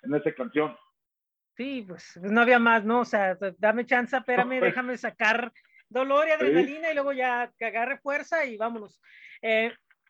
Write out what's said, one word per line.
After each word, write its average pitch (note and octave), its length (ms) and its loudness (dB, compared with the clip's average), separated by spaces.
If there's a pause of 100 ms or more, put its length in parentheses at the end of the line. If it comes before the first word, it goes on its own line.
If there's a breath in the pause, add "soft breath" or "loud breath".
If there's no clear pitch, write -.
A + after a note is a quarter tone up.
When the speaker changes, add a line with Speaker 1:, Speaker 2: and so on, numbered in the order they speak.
Speaker 1:
en C3+ 120 -4
esa D3 180 0
canción. C#3+ 440 -4 (800)
Speaker 2:
Sí, B3+ 300 -8
pues, - 340 -18
no G#3 180 2
había A#3+ 200 6
más, A3+ 240 4
¿no? A#3 160 2
O A#3+ 40 -2
sea, G3 300 0
d-, F#3+ 240 -6
dame G#3+ 260 2
chance, B3 320 0
espérame, B3 380 0
Speaker 1:
No, B3+ 60 -2
pues. B3 100 2
Speaker 2:
déjame B3 260 -6
sacar A3+ 560 -2 (360 soft breath)
dolor C#4 380 2
y D#4+ 40 -2
Speaker 1:
Sí. D#4 60 4
Speaker 2:
adrenalina D#4 560 0
y - 20 -4
luego C#4 180 -2
ya B3 460 -2
que A#3 80 -8
agarre A#3 320 -4
fuerza D4 460 -4
y A#3+ 120 -8
vámonos. A3 440 -8 (420 loud breath)
Eh, A3+ 320 0 (340)